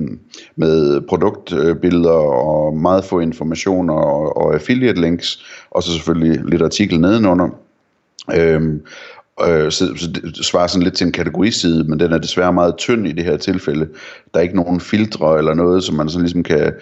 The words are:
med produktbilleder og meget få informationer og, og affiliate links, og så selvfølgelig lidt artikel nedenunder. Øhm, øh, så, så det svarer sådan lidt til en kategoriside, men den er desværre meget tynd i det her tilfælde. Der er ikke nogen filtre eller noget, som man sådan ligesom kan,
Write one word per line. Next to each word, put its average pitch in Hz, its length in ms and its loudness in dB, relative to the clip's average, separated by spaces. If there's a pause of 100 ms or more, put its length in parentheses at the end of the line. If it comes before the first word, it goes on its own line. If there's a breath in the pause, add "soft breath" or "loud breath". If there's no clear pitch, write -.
(560 loud breath)
med 78 440 2
produktbilleder 85 1080 0
og 76 640 2
meget 90 280 2
få 92 160 -2
informationer 82 760 -2
og, 76 420 0
og 78 180 2
affiliate 113 460 0
links, 85 440 -2 (260 loud breath)
og - 120 -2
så 87 100 -4
selvfølgelig 82 520 0
lidt 82 180 2
artikel 85 380 0
nedenunder. 92 480 2 (880)
Øhm, 80 440 2 (680 loud breath)
øh, 78 220 2
så, 82 260 -2
så 85 160 -6
det 82 320 -10
svarer - 220 0
sådan 87 160 0
lidt 90 120 0
til 90 120 0
en 82 60 -2
kategoriside, 85 720 0
men 76 160 -2
den 85 120 2
er 82 60 2
desværre 90 340 0
meget 87 240 2
tynd 113 300 -2
i 76 60 -4
det 85 120 -4
her 82 120 0
tilfælde. 78 520 -2 (460 loud breath)
Der 82 60 2
er 85 40 4
ikke 90 120 -2
nogen 87 240 0
filtre 87 580 0
eller 78 160 2
noget, 90 300 2
som 85 120 -4
man 76 120 -2
sådan 87 140 -2
ligesom 87 200 0
kan, 80 400 2